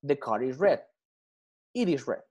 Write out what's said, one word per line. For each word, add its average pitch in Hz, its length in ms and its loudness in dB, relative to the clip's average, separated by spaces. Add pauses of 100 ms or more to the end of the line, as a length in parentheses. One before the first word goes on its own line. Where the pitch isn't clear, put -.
The 143 120 2
car 113 240 -2
is 131 160 -4
red. 180 220 4 (920)
It 240 140 2
is 139 180 0
red. 104 240 -4